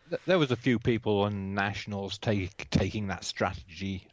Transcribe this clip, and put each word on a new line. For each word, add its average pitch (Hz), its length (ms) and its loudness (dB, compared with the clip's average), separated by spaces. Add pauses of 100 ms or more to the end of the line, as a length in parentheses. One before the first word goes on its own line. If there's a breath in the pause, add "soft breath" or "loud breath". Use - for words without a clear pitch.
Th-, - 160 -6
there 185 140 4
was 139 120 2
a 120 60 4
few 120 220 2
people 110 420 2
on 101 320 -2
nationals 101 640 -4
take, 101 520 -2
taking 101 380 0
that 90 160 -6
strategy 92 880 -4